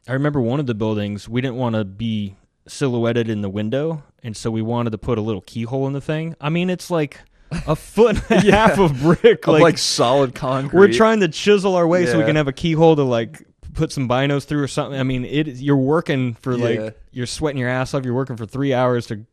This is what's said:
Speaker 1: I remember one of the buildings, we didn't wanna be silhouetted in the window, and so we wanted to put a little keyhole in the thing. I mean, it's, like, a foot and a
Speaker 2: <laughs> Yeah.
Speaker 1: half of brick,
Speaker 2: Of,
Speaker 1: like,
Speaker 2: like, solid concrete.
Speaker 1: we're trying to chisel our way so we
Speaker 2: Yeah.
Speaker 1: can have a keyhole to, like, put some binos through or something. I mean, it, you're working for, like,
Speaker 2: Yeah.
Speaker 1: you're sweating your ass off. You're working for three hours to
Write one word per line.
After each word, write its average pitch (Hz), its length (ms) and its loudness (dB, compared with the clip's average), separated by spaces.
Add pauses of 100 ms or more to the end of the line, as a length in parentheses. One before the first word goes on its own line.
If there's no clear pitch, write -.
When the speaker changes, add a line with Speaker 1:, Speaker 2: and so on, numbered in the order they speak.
Speaker 1:
I 120 60 -6
remember 143 280 -2
one 120 180 0
of 147 60 -4
the 120 100 -2
buildings, 104 540 -4
we 117 120 -4
didn't 127 160 -6
wanna 113 280 -2
be 104 500 -6 (320)
silhouetted 120 640 -2
in 107 120 -4
the 101 80 -6
window, 131 540 -4 (200)
and 110 140 -12
so - 120 -8
we 110 120 -4
wanted 117 300 -2
to 110 60 -6
put 120 200 -4
a 107 40 -2
little 104 200 -4
keyhole 120 460 -6
in 139 60 -4
the 143 80 -6
thing. 160 380 -6
I 147 100 -6
mean, 175 200 0
it's, 175 200 -6
like, 160 300 -2 (480)
a 156 80 0
foot 214 420 2 (140)
and 202 120 4
a - 20 0
Speaker 2:
<laughs> - 20 0
Yeah. 208 200 6
Speaker 1:
half 180 120 2
of 147 220 2
brick, 175 460 4
Speaker 2:
Of, 160 60 4
Speaker 1:
like, 156 80 6
Speaker 2:
like, 165 160 6
solid 131 560 2
concrete. 135 460 -2
Speaker 1:
we're 196 140 8
trying 220 260 4
to 190 80 2
chisel 196 480 2
our 175 120 2
way 175 180 2
so 160 80 2
we 165 80 2
Speaker 2:
Yeah. - 60 2
Speaker 1:
can 151 100 2
have 151 100 0
a 135 60 -2
keyhole 160 420 4
to, 147 80 2
like, 117 400 -4 (320)
put 156 160 -2
some 131 160 -4
binos 135 380 0
through 147 180 -2
or 131 40 -4
something. 135 320 -6
I 135 40 -2
mean, 127 220 -4
it, 143 220 -2 (100)
you're 143 180 0
working 135 600 0
for, 127 220 -4
like, 113 220 0
Speaker 2:
Yeah. 107 100 -8 (220)
Speaker 1:
you're 123 160 -6
sweating 143 320 -4
your 123 100 -2
ass 127 240 -4
off. 139 120 -4
You're 123 80 -2
working 127 240 -4
for 113 80 -10
three 135 280 -2
hours 123 340 2
to 107 260 -10